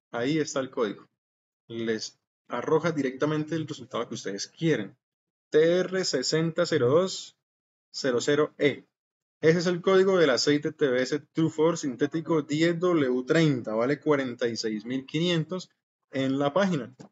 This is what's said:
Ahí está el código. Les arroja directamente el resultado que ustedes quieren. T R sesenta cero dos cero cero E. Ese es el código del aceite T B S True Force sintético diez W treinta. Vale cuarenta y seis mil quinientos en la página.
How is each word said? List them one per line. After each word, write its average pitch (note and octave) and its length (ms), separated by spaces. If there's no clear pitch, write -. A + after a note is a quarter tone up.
Ahí C3+ 280
está C#3+ 200
el C3 100
código. - 380
Les A2+ 520
arroja D3 420
directamente D3+ 640
el D#3 100
resultado A#2+ 440
que A#2 60
ustedes G2 320
quieren. B2+ 500
T E3+ 280
R F#3 240
sesenta D#3+ 600
cero C3 240
dos F#3 480
cero B2 280
cero D3 380
E. C#3 280
Ese E3 200
es E3+ 80
el F3+ 140
código F#3+ 360
del D3+ 140
aceite D3 420
T C#3+ 160
B B2+ 120
S D3 180
True D#3+ 180
Force D#3+ 380
sintético D#3 540
diez E3 360
W C#3+ 480
treinta. C#3+ 480
Vale B2+ 280
cuarenta C3 480
y A2+ 80
seis A2 260
mil C3 220
quinientos E3+ 680
en C3+ 280
la C#3+ 120
página. F3 420